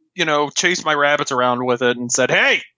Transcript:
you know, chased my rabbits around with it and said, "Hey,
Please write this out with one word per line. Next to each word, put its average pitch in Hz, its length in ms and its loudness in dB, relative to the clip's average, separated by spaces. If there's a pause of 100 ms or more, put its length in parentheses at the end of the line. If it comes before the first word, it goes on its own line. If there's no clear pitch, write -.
(160)
you 180 100 -2
know, 147 240 0
chased 180 360 -2
my 156 80 2
rabbits 147 380 0
around 123 340 0
with 123 160 0
it 123 160 0
and 123 140 -6
said, 127 200 2
"Hey, 220 300 2 (160)